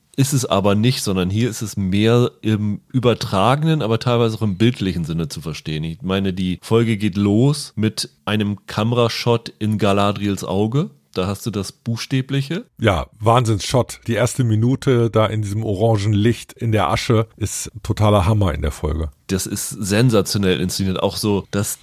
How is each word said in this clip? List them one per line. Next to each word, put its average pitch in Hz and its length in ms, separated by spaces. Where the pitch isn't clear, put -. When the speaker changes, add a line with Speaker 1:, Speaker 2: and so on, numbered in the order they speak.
Speaker 1:
Ist 139 180
es 127 120
aber 98 300
nicht, 120 260
sondern 92 300
hier 110 180
ist - 140
es 101 120
mehr 107 540
im 104 400
übertragenen, 123 880
aber 110 160
teilweise 117 400
auch 110 60
im 98 160
bildlichen 95 460
Sinne 80 220
zu 78 140
verstehen. 78 440
Ich 82 180
meine, 95 300
die 92 280
Folge 113 360
geht 98 200
los 113 580
mit 107 360
einem 101 420
Kamerashot 117 920
in 107 220
Galadriels 101 640
Auge. 110 480
Da 92 140
hast 101 180
du 120 40
das 101 220
Buchstäbliche. 135 920
Speaker 2:
Ja, 95 300
Wahnsinnsshot. 113 840
Die 113 100
erste 117 280
Minute 117 680
da 110 180
in 110 140
diesem 104 220
orangen 107 480
Licht 107 400
in 113 220
der 95 160
Asche 110 380
ist - 340
totaler 104 420
Hammer 101 280
in 73 80
der 73 120
Folge. 78 380
Speaker 1:
Das 185 200
ist - 220
sensationell 101 920
inszeniert. 92 420
Auch 98 140
so, 101 360
dass 101 320